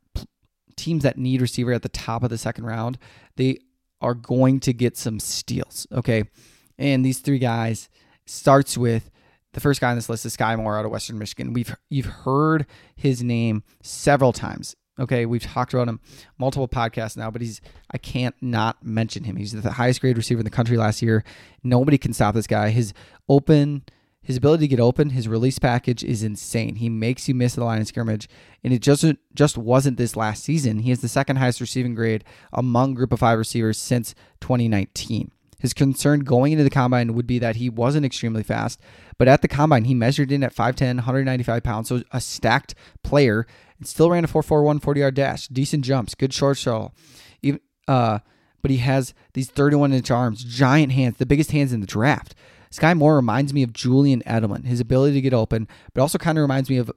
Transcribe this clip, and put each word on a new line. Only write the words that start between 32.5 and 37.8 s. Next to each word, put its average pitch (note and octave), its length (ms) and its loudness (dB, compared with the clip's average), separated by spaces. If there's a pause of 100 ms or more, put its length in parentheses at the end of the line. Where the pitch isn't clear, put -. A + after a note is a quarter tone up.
among B2+ 400 0
Group B2 180 -2
of A#2+ 80 0
Five A#2 180 4
receivers A2 420 -2
since - 340 -4 (260)
twenty A#2+ 280 0
nineteen. - 640 -4 (260)
His - 180 -4
concern C#3+ 460 2
going C3+ 320 2
into D#3 100 4
the C#3 80 4
combine B2 420 2
would A#2+ 140 -4
be B2 100 0
that A2+ 200 -2
he B2 120 -4
wasn't B2 340 0